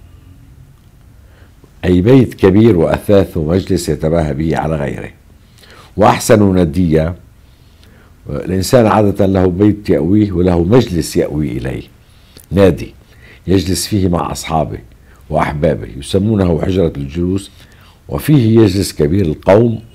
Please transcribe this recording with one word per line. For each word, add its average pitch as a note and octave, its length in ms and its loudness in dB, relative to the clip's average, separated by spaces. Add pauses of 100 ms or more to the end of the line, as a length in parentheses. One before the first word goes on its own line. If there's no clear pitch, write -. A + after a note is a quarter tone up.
(1900)
أي F2+ 160 2
بيت B2 320 4
كبير G#2 440 4
وأثاث E2+ 600 0
ومجلس F2 520 -2
يتباهى D#2 440 -2
به D2+ 240 -4
على D#2 180 -4
غيره. C#2 340 -8 (880)
وأحسن G#2+ 580 2
نديا، E2 600 0 (1120)
الإنسان F#2 560 0
عادة G2+ 400 2
له F#2+ 200 2
بيت G#2 440 0
يأويه F#2 420 0
وله F2 320 0
مجلس F2+ 540 0
يأوي D2 400 -4
إليه، B1 260 -8 (680)
نادي F#2 420 2 (540)
يجلس F2 400 -2
فيه F#2+ 220 -2
مع D#2+ 220 -2
أصحابه D#2 460 -6 (520)
وأحبابه، D2+ 580 -4 (100)
يسمونه F#2 640 -2
حجرة F2+ 360 -2
الجلوس، F2 540 -6 (580)
وفيه A2+ 500 2
يجلس G2 340 2
كبير E2+ 320 0
القوم A2 560 2 (140)